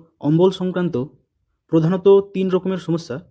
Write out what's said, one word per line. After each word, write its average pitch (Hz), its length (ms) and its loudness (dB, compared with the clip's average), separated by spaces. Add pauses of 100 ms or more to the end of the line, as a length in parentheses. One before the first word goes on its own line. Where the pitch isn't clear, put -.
(200)
অম্বল 160 300 2
সংক্রান্ত 180 460 -6 (760)
প্রধানত 170 340 0 (280)
তিন 190 160 -2
রকমের 185 360 -2
সমস্যা 160 300 -4 (140)